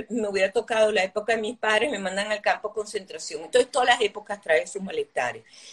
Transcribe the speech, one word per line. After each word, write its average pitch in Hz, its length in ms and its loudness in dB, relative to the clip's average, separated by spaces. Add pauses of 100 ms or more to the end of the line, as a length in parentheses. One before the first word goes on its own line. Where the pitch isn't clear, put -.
me 214 180 -2
hubiera 196 240 2
tocado 220 400 2
la 196 120 2
época 208 320 0
de 226 60 -4
mis 214 160 -6
padres, 220 340 2
me 208 80 -4
mandan 196 320 -4
al 208 100 -4
campo 202 280 0
de - 60 -12
concentración. 190 680 -8
Entonces, 247 280 4
todas 254 180 2
las 247 120 4
épocas 202 400 -4
traen 160 260 2
sus 196 140 -10
malestares, 143 640 -4 (300)